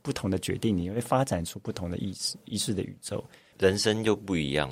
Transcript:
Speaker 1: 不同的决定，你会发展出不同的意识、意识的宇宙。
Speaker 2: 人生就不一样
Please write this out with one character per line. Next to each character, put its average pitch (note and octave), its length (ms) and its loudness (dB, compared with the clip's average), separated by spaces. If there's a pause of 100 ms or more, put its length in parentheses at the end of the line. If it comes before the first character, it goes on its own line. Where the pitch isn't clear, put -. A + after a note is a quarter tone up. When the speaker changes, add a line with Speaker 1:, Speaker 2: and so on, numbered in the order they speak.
Speaker 1:
不 C#3 120 -6
同 G2+ 180 -2
的 F#2 80 2
决 F#2 180 -2
定， A2 200 2
你 F2 140 -2
会 A2 100 -2
发 C3 240 2
展 E2+ 200 -2
出 - 140 -10
不 A2 140 -8
同 F2 180 -6
的 F2 80 -4
意 G2 160 -6
识、 - 300 -6
意 - 120 -6
识 G#2+ 160 -2
的 F#2 120 -2
宇 - 180 -12
宙。 G#2+ 200 -6 (360)
Speaker 2:
人 F#2+ 200 6
生 A2 240 4
就 G#2+ 120 4
不 F#2+ 220 0
一 C#2+ 160 0
样 D2 200 2